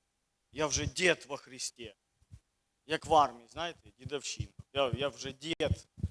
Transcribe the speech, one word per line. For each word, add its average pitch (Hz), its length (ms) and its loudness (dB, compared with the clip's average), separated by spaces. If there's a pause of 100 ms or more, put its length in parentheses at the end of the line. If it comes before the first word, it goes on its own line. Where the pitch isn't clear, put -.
(520)
я 151 140 0
вже 143 200 0
дід 175 420 2
во 139 80 -6
Христі". 123 580 -10 (920)
Як 151 200 -2
в 165 80 4
армії, 120 340 6
знаєте, 160 500 -8
дідовщина. 131 540 -8 (200)
"Я, 135 220 2
я 135 140 0
вже 131 240 -10
дід 147 540 -2 (240)